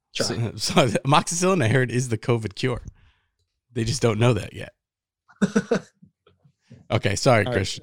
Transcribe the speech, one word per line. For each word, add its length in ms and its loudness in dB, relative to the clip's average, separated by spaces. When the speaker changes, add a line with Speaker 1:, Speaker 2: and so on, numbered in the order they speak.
Speaker 1:
Try. 100 -2
Speaker 2:
So, 260 -4
<laughs> 40 -16
so 180 -6
amoxicillin, 640 2
I 60 2
heard, 240 2
is 180 -2
the 80 -2
covid 380 -2
cure. 280 -4
They 100 -4
just 180 -2
don't 200 2
know 140 6
that 180 -6
yet. 200 -14
Speaker 1:
<laughs> 400 0
Speaker 2:
Okay, 260 0
sorry, 300 4
Speaker 3:
All 60 -2
right, 40 0
Speaker 2:
Chris. 260 -2